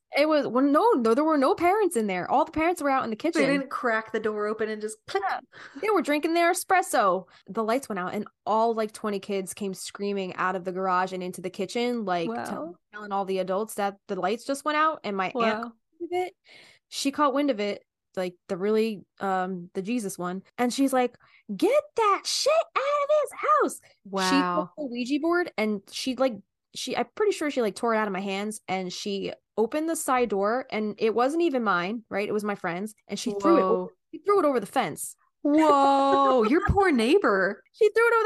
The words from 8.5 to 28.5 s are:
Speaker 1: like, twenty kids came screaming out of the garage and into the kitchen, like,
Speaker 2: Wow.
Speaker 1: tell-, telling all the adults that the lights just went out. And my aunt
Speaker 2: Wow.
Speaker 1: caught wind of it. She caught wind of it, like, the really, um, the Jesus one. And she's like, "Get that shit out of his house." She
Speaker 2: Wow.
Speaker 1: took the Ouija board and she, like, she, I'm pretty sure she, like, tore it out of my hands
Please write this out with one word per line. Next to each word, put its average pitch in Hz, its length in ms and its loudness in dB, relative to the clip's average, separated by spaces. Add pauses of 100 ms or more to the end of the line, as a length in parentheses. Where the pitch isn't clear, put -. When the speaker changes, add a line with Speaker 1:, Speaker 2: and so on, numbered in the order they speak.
Speaker 1:
like, 220 200 -4
twenty 202 260 -4
kids 190 340 -6
came 196 200 -6
screaming 196 640 -6
out 185 180 0
of 180 80 -6
the 185 80 -6
garage 185 400 0
and 185 100 -6
into 185 200 -8
the 185 80 -8
kitchen, 240 560 -4
like, 175 240 -2
Speaker 2:
Wow. 233 160 -6
Speaker 1:
tell-, 330 300 -8 (180)
telling 208 180 -12
all 196 140 -2
the 190 140 -2
adults 185 340 -4
that 202 240 -4 (100)
the 202 80 -6
lights 185 300 -2
just 277 180 -4
went 302 140 0
out. 311 260 2
And 202 140 -4
my 190 80 0
aunt 180 100 -6
Speaker 2:
Wow. 226 280 0
Speaker 1:
caught 240 100 -10 (260)
wind 339 140 -8
of 359 140 -2
it. - 80 -16 (520)
She - 240 -4
caught 285 220 2
wind 285 160 2
of 214 100 -2
it, 202 240 -4 (320)
like, 185 200 -4 (120)
the 196 80 -4
really, 214 480 0 (160)
um, 185 540 -2
the 196 80 -4
Jesus 202 360 -4
one. 180 260 -6 (140)
And 240 160 0
she's 269 200 2
like, 247 240 0 (360)
"Get 466 300 2 (140)
that 415 280 2
shit - 280 0
out 587 500 0
of 571 60 -2 (120)
his 523 120 -4
house." 523 480 0
She - 280 -20
Speaker 2:
Wow. 185 460 2
Speaker 1:
took 180 220 -2
the 302 80 -8
Ouija 247 340 -4
board 339 380 0
and 214 240 -2 (100)
she, - 240 -6
like, 247 200 0 (400)
she, - 200 -8
I'm - 200 -2
pretty 415 160 2
sure 302 180 -4
she, 269 140 -2
like, 202 120 -2
tore 233 200 0
it - 20 2
out 214 100 0
of 202 60 -4
my 180 60 -4
hands 196 480 -6